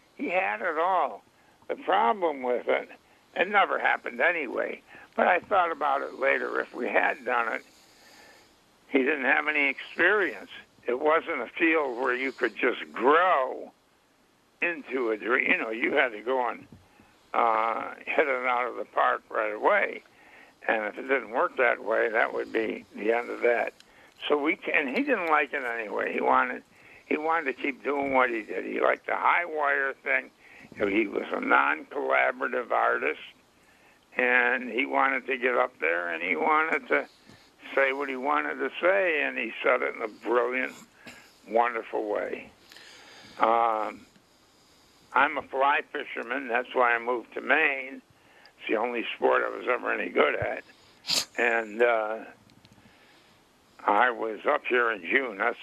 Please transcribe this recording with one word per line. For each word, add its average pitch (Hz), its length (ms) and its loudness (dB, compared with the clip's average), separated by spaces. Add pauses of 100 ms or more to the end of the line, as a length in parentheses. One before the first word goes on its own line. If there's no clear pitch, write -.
(160)
he 226 140 -4
had 196 320 0
it 165 160 -2
all. 160 440 0 (460)
The - 80 -4
problem 190 680 0
with 123 260 -2
it, - 200 0 (460)
it 180 140 0
never 175 300 2
happened 123 420 -2
anyway. 151 600 -2 (340)
But 196 120 4
I 175 120 4
thought 180 320 0
about 139 300 -2
it - 180 -10
later. 131 400 0
If - 140 -6
we 117 140 -4
had - 360 0
done 120 280 0
it, 131 100 -6 (1300)
he 135 100 2
didn't 135 260 0
have 151 240 2
any 147 200 0
experience. 165 840 0 (360)
It 123 140 0
wasn't 151 420 2
a 107 40 -6 (120)
field 156 400 2
where 127 160 0
you 131 180 -4
could 117 240 -2
just 101 360 -2
grow 143 800 2 (880)
into 131 500 -2
a 110 60 0
dream. 107 340 0
You 180 80 2
know, 113 120 -4
you 120 220 -2
had 139 200 4
to 104 80 -12
go 123 280 0
and, 101 180 -8 (680)
uh, 113 600 2 (120)
hit 151 220 2
it 127 180 0
out 123 220 0
of 113 80 -8
the 104 80 -6
park 127 460 0
right 110 240 -2
away. 180 480 2 (640)
And 110 160 2
if 104 140 -6
it 131 100 -10
didn't 123 220 0
work 147 260 0
that 120 260 2
way, 113 280 0
that 123 220 2
would 113 200 -4
be 107 320 -2 (100)
the 107 180 0
end 117 180 0
of 110 100 -6
that. 120 320 2 (560)
So 147 120 2
we 175 160 0
can, - 180 -6 (120)
and 123 100 -2
he 262 60 0
didn't 226 240 0
like 151 260 2
it 143 120 -4
anyway. 110 480 -4
He 123 80 -2
wanted, 127 420 2 (440)
he - 100 -2
wanted 156 400 -2
to - 60 -16
keep 143 200 -6
doing 139 320 -2
what 127 160 4
he 113 120 -4
did. 98 220 -8
He 107 160 -4
liked 131 260 2
the 104 100 -2
high 143 280 2
wire 143 480 -2 (120)
thing. 131 260 -2 (460)
He 104 320 0
was - 240 -4
a 98 80 -4
non-collaborative 131 1300 0
artist, 120 480 0 (1000)
and 123 540 2
he 131 160 -2
wanted 135 400 0
to 135 100 -2
get 123 200 0
up 127 240 0
there, 85 340 -2
and 82 80 -6
he 90 140 0
wanted 156 520 2
to 143 180 2 (680)
say 135 180 4
what 139 160 -6
he 131 80 -6
wanted 147 380 0
to 131 160 -4 (100)
say, 175 440 2
and 131 120 -4
he 117 160 -4 (120)
said 131 180 4
it 139 140 -4
in - 60 -10
a 113 60 -4
brilliant, 123 640 -2 (760)
wonderful 113 600 0
way. 101 420 -6 (880)
Um, 110 680 2 (1040)
I'm 143 260 2
a 123 40 -8
fly 139 380 2 (120)
fisherman. 131 560 -8
That's 123 260 -2
why 123 200 4
I 117 60 2
moved 117 340 -4
to 117 60 -6
Maine. 135 600 0 (580)
It's - 100 -12
the 110 80 0
only 117 280 -2 (120)
sport 127 280 2
I 113 100 -4
was 101 140 -10
ever 113 240 -2
any 107 160 -2
good 139 280 2
at. 110 260 -4 (760)
And, 117 460 0
uh, 110 360 2 (1700)
I 110 260 6
was 110 280 -4 (100)
up 143 200 2
here 117 240 2
in 92 100 -6
June. 113 360 -2
That's 113 240 -2